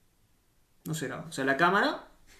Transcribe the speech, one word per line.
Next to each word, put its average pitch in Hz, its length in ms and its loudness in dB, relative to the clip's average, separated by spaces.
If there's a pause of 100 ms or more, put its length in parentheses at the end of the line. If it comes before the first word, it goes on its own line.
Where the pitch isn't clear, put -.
(880)
No 160 80 -4
se 143 120 -6
graba. 123 220 -8
O - 40 -14
sea, 135 120 -4
la 135 120 2
cámara, 196 480 2 (360)